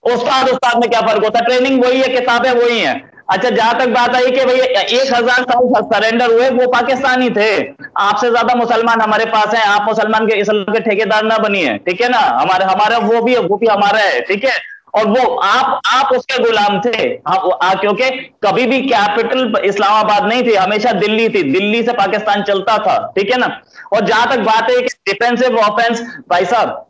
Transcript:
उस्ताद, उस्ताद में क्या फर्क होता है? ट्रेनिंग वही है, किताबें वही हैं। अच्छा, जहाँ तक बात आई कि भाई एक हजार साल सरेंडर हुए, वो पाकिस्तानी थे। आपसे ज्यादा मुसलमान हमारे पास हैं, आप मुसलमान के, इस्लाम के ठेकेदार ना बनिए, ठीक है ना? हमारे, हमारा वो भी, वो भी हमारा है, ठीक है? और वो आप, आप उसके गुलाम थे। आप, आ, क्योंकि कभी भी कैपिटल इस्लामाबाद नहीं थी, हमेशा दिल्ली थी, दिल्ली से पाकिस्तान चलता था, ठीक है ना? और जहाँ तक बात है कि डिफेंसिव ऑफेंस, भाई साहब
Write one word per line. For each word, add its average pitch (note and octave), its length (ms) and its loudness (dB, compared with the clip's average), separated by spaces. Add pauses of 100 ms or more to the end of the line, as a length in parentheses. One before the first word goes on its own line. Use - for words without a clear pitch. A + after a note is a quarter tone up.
(140)
उस्ताद, C4 340 -2
उस्ताद B3 300 0
में A#3 120 0
क्या A3+ 100 0
फर्क G#3+ 240 0
होता G#3+ 140 0
है? A#3 60 -2
ट्रेनिंग B3+ 400 0
वही B3+ 160 0
है, C4 80 0
किताबें B3 420 0
वही A#3+ 300 0
हैं। C#3 300 -4 (200)
अच्छा, F#3+ 200 0
जहाँ A3+ 280 0
तक B3+ 100 0
बात A#3+ 280 0
आई B3 140 2
कि C4 140 0
भाई B3+ 120 2
एक B3+ 580 0
हजार B3 360 2
साल A#3+ 320 2
सरेंडर A3+ 500 0
हुए, B3 180 4
वो B3 160 0
पाकिस्तानी B3+ 640 0
थे। G3+ 360 0 (300)
आपसे G#3 340 0
ज्यादा A#3 240 2
मुसलमान A#3 460 0
हमारे A3 240 0
पास G#3+ 300 0
हैं, A3+ 100 0
आप G#3 180 2
मुसलमान A3 440 0
के, G#3+ 100 0
इस्लाम G#3 360 -2
के A3 80 0
ठेकेदार G#3+ 440 0
ना A3 140 0
बनिए, F#3+ 400 -2
ठीक F3+ 220 -4
है A#3+ 80 0
ना? B3 100 0
हमारे, F#3 460 0
हमारा G#3 340 0
वो A3+ 240 0
भी, B3 140 2
वो G3+ 200 0
भी A3+ 100 0
हमारा G#3 320 2
है, F#3+ 220 0
ठीक G3+ 240 -4
है? B3 120 0 (380)
और G#3+ 120 2
वो G#3 280 2
आप, A#3+ 520 0
आप B3+ 200 2
उसके B3+ 360 -2
गुलाम G#3 380 0
थे। E3+ 340 -2
आप, F3+ 480 -2
आ, F#3+ 120 2
क्योंकि G#3 360 0 (340)
कभी G#3+ 220 2
भी B3 140 0
कैपिटल A3+ 720 0 (100)
इस्लामाबाद G#3 600 2
नहीं A#3 200 0
थी, A3+ 100 2
हमेशा G#3 380 0
दिल्ली G#3+ 360 0
थी, G3 140 0
दिल्ली G3+ 400 0
से A#3 100 -2
पाकिस्तान G3+ 500 0
चलता G3+ 360 0
था, F3 400 -2
ठीक G3+ 120 -2
है B3+ 80 0
ना? G#3 220 -4 (320)
और G#3+ 80 2
जहाँ A3 300 0
तक C4+ 80 0
बात A3 320 0
है B3 60 2
कि B3 360 -4
डिफेंसिव A#3+ 460 0
ऑफेंस, A3+ 420 0 (300)
भाई F#3 140 2
साहब G3+ 460 -2